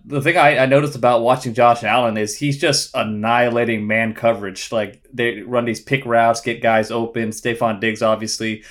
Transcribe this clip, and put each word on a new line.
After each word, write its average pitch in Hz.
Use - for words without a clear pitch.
the 139
thing 170
I, 151
I 131
noticed 139
about 120
watching 123
Josh 120
Allen 113
is 107
he's 143
just 147
annihilating 117
man 110
coverage. 104
Like, 104
they 120
run 120
these 113
pick 135
routes, 117
get 117
guys 113
open. 113
Stefon 117
Diggs, 110
obviously, 110